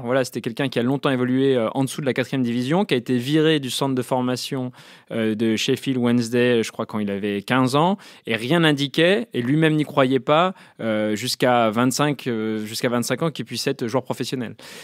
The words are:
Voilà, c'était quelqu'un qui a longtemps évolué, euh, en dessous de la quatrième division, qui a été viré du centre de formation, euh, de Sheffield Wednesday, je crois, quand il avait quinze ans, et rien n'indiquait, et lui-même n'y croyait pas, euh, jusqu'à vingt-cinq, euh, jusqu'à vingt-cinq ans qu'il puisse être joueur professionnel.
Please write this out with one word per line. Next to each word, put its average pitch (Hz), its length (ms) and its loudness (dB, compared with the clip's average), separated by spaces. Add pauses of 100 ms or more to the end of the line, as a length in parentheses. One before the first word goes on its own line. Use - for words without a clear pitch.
Voilà, 127 200 2
c'était 120 160 -8
quelqu'un 127 280 -2
qui 127 100 -4
a 117 60 2
longtemps 139 260 0
évolué, 127 460 2
euh, 110 180 2
en 135 80 0
dessous - 180 -4
de 143 60 -4
la 123 60 0
quatrième 131 320 -2
division, 127 400 0
qui 151 100 -2
a - 20 2
été 127 200 -2
viré 151 420 2
du 131 120 -8
centre 135 260 -2
de 127 60 0
formation, 127 680 -4 (400)
euh, 110 240 -2
de 110 220 2
Sheffield 127 420 0
Wednesday, 120 640 2
je - 80 -6
crois, 113 160 -8
quand 107 140 -6
il 101 100 -4
avait 101 320 -4
quinze 127 320 2
ans, 175 240 2 (300)
et 113 80 -2
rien 131 240 2
n'indiquait, 160 720 2
et 120 80 -2
lui-même 156 320 2
n'y 151 80 2
croyait 131 380 2
pas, 165 340 2 (260)
euh, 107 360 0
jusqu'à 120 540 2
vingt-cinq, 131 580 0
euh, 110 360 -4
jusqu'à 113 240 -4
vingt-cinq 120 340 -2
ans 165 100 0
qu'il 120 140 -8
puisse 120 200 -6
être 135 220 -4
joueur 123 160 -2
professionnel. 120 500 -6 (300)